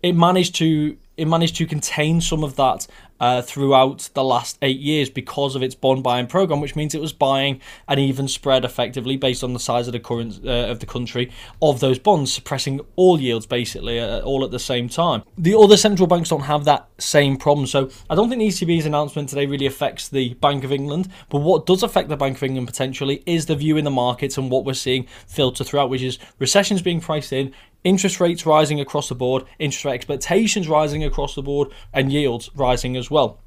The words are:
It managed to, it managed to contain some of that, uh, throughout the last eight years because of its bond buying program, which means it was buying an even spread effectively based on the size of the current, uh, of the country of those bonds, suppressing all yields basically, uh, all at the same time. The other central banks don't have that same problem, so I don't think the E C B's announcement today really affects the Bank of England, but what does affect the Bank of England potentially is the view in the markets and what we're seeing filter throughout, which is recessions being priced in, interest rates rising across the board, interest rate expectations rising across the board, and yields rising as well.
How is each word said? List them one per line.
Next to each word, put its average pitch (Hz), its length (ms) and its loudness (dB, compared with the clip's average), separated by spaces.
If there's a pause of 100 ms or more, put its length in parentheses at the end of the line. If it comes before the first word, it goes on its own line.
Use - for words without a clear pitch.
It 175 160 2
managed 180 380 4
to, 156 420 0 (180)
it 160 140 -2
managed 165 260 2
to 160 100 -2
contain 156 540 0
some 160 240 0
of 135 140 -8
that, 131 300 0 (340)
uh, 123 200 2
throughout 135 720 2
the 135 80 0
last 120 380 -2
eight 135 200 0
years 143 280 0
because 135 460 -4
of 127 80 -2
its 127 120 -6
bond 131 280 0
buying 123 240 0
program, 165 320 0
which 147 160 -8
means 151 180 -4
it 160 60 -6
was 151 140 -8
buying 135 480 0 (260)
an 143 100 2
even 139 300 0
spread 131 380 0
effectively 123 500 -4
based 131 300 -2
on 123 80 -4
the 120 60 -6
size 120 280 -2
of 123 60 -8
the 120 60 -6
current, 117 440 -8
uh, 131 60 -8
of 120 320 -2
the - 40 -10
country 123 460 -6 (300)
of 147 180 4
those 131 180 2
bonds, 160 360 2
suppressing 135 480 -6 (160)
all 180 200 6
yields 117 280 -2
basically, 120 520 -4
uh, 113 240 -4
all 135 220 -2
at 127 80 -6
the 123 80 -6
same 123 300 -4
time. 160 340 0 (140)
The 185 200 4
other 208 200 12
central 190 280 4
banks 175 220 2
don't 147 140 -2
have 147 240 -2
that 147 320 2
same 139 400 2
problem, 147 280 2
so 135 240 0 (200)
I 160 60 0
don't 214 120 4
think 240 120 -2
the 220 80 2
E 202 40 2
C - 140 -4
B's 165 200 0
announcement 147 440 -2
today 143 160 -2
really 139 220 -2
affects - 420 -4
the 127 240 -2
Bank 143 320 0
of 135 80 -2
England, 147 340 -4 (220)
but 143 80 -2
what 151 280 2
does 190 160 2
affect 233 280 -2
the 147 80 -6
Bank 135 180 -2
of - 80 -8
England 131 240 -4
potentially 135 580 -6
is 165 200 -2
the 160 100 -2
view 151 220 0
in 147 80 0
the 143 60 -2
markets 123 460 -2
and 131 140 -4
what 127 140 0
we're 135 80 -4
seeing 131 340 -2 (200)
filter 131 360 0
throughout, 139 260 0
which 131 120 -4
is 127 180 -6 (200)
recessions 196 420 2
being 175 180 -2
priced 156 320 -6
in, 135 220 -4 (320)
interest 190 340 2
rates 170 260 0
rising 151 360 4
across 143 260 -4
the 131 80 -6
board, 131 280 0 (160)
interest 147 260 -4
rate 139 80 0
expectations 180 720 0
rising 151 360 2
across 143 320 -2
the 143 60 -8
board, 143 280 0 (240)
and 135 180 2
yields 139 440 -2
rising 127 400 0
as 123 160 -8
well. 139 360 2